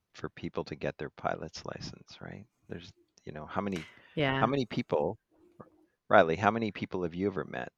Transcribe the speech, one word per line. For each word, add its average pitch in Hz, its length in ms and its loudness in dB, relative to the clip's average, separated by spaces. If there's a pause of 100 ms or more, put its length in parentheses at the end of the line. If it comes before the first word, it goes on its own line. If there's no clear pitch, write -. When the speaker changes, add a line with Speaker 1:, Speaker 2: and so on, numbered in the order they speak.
(140)
Speaker 1:
for - 160 -8
people 85 340 -6
to 78 120 -8
get - 220 -4
their 76 120 -6
pilot's - 560 -6
license, - 540 -12
right? 50 260 -14 (220)
There's, 87 240 -12 (320)
you - 80 -12
know, 76 140 -12
how 98 140 -2
many, 95 280 -4 (260)
Speaker 2:
Yeah. 135 260 2
Speaker 1:
how 113 60 8
many 135 200 0
people, 87 520 0 (880)
Riley, 85 280 8
how 101 140 4
many 113 220 0
people - 320 -4
have 82 100 -4
you 95 140 0
ever 92 160 -2
met - 340 -8